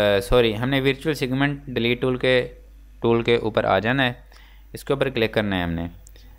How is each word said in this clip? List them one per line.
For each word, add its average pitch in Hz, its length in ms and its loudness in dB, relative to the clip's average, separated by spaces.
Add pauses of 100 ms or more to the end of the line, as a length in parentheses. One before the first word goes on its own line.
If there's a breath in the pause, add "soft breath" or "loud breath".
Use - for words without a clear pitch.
(180)
अ, - 20 2
सॉरी, 117 340 2
हमने 131 280 -2
वर्चुअल 135 340 -2
सेगमेंट 139 540 -2
डिलीट 120 320 -2
टूल 127 160 -2
के, 127 240 2 (600)
टूल 117 220 2
के 120 140 4
ऊपर 110 280 -2
आ 98 140 2
जाना 127 240 0
है, 123 200 -4 (520 soft breath)
इसके - 180 -4
ऊपर 135 160 0
क्लिक 113 240 0
करना 104 220 0
है 90 80 0
हमने। 85 260 -4 (500 soft breath)